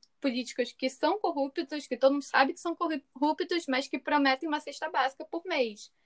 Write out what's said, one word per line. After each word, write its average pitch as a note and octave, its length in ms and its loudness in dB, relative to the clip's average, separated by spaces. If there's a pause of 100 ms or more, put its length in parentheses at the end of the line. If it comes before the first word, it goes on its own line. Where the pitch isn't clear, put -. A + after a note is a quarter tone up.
(200)
políticos B3+ 540 -2
que C4 160 -2
são D#4+ 300 0
corruptos, C#4+ 680 -4
que B3+ 100 -4
todo C4+ 160 6
mundo C#4+ 100 -2
sabe - 300 4
que - 60 -16
são E4+ 160 -4
corruptos, D#4 920 -2
mas C4 180 0
que D4+ 120 -4
prometem C#4+ 500 2
uma D4+ 100 0
cesta D4 300 -8
básica E4 360 0
por E4+ 200 -8
mês. B3+ 440 -2 (160)